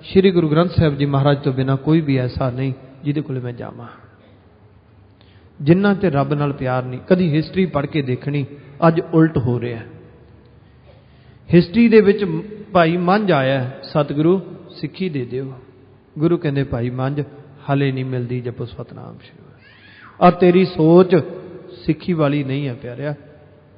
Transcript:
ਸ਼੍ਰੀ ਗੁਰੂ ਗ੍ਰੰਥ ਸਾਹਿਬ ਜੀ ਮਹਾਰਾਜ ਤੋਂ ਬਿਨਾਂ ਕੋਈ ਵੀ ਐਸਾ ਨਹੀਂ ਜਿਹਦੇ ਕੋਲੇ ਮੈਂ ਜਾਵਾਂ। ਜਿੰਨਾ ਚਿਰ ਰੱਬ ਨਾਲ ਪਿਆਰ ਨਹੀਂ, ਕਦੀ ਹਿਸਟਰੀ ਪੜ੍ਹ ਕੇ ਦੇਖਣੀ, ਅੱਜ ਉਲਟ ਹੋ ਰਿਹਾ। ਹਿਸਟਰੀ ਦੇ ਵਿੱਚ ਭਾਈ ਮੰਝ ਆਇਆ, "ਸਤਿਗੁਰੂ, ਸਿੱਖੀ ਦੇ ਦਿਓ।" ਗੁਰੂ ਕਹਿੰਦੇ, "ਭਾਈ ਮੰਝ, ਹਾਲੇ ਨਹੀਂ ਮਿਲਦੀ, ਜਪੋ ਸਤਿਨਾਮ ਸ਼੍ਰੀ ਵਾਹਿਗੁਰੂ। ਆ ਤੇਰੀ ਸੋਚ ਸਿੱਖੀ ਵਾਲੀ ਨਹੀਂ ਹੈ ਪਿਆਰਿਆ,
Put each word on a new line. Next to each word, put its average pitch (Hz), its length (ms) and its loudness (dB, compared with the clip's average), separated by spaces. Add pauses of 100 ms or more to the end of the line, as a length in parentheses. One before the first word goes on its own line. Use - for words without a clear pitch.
ਸ਼੍ਰੀ 190 280 4
ਗੁਰੂ 170 180 2
ਗ੍ਰੰਥ 165 220 2
ਸਾਹਿਬ 156 260 2
ਜੀ 143 100 -2
ਮਹਾਰਾਜ 139 320 2
ਤੋਂ 143 140 -2
ਬਿਨਾਂ 131 240 0
ਕੋਈ 151 240 2
ਵੀ 139 160 0
ਐਸਾ 127 340 -2
ਨਹੀਂ 131 220 -4 (320)
ਜਿਹਦੇ 147 160 -4
ਕੋਲੇ 131 200 -8
ਮੈਂ 123 120 -10
ਜਾਵਾਂ। 117 340 -14 (1700)
ਜਿੰਨਾ 185 340 4
ਚਿਰ 185 180 -2
ਰੱਬ 139 220 0
ਨਾਲ 143 180 -2
ਪਿਆਰ 127 300 -4
ਨਹੀਂ, 127 260 -10
ਕਦੀ 180 280 2
ਹਿਸਟਰੀ 180 300 0
ਪੜ੍ਹ 143 200 -4
ਕੇ 143 160 -4
ਦੇਖਣੀ, 131 440 -4 (420)
ਅੱਜ 165 120 2 (140)
ਉਲਟ 160 240 4
ਹੋ 120 220 -2
ਰਿਹਾ। 117 200 -8 (1700)
ਹਿਸਟਰੀ 208 340 4
ਦੇ 226 120 8
ਵਿੱਚ 196 420 0 (300)
ਭਾਈ 170 240 4
ਮੰਝ 180 360 0
ਆਇਆ, 131 380 0 (120)
"ਸਤਿਗੁਰੂ, 156 580 0 (360)
ਸਿੱਖੀ 185 320 -8
ਦੇ 143 160 -6
ਦਿਓ।" 131 280 -10 (680)
ਗੁਰੂ 170 200 0
ਕਹਿੰਦੇ, 139 260 -2
"ਭਾਈ 123 260 -4
ਮੰਝ, 135 320 -4 (480)
ਹਾਲੇ 139 220 0
ਨਹੀਂ 131 120 -6
ਮਿਲਦੀ, 127 360 -6
ਜਪੋ 120 240 -10
ਸਤਿਨਾਮ - 500 -16 (100)
ਸ਼੍ਰੀ - 200 -20
ਵਾਹਿਗੁਰੂ। - 840 -4
ਆ 180 40 10
ਤੇਰੀ 180 340 4
ਸੋਚ 175 520 6 (680)
ਸਿੱਖੀ 165 260 -2
ਵਾਲੀ 147 320 0
ਨਹੀਂ 135 240 -4
ਹੈ 120 60 -6
ਪਿਆਰਿਆ, 127 400 -10 (640)